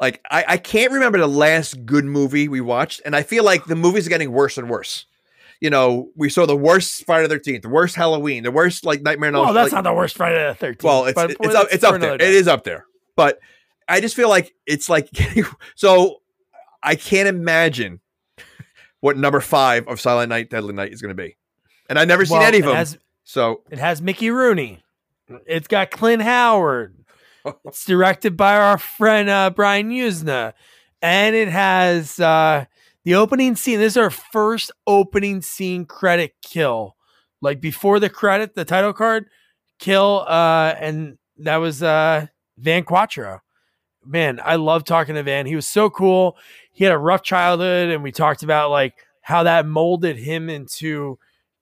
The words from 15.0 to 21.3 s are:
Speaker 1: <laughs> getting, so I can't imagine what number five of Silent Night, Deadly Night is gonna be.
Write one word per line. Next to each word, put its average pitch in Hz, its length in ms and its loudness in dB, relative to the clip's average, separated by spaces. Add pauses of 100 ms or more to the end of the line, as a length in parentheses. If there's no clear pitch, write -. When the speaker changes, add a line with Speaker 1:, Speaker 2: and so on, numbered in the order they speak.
Speaker 1:
<laughs> - 20 -20
getting, - 320 0 (300)
so 185 460 4 (600)
I 151 140 0
can't 196 340 0
imagine 160 720 -2 (1000)
what 139 160 2
number 139 220 2
five 123 480 2
of 123 140 -10
Silent 120 280 0
Night, 117 200 -6
Deadly 104 240 -8
Night 98 200 -8
is 110 80 -20
gonna 104 120 -12
be. 90 240 -14 (520)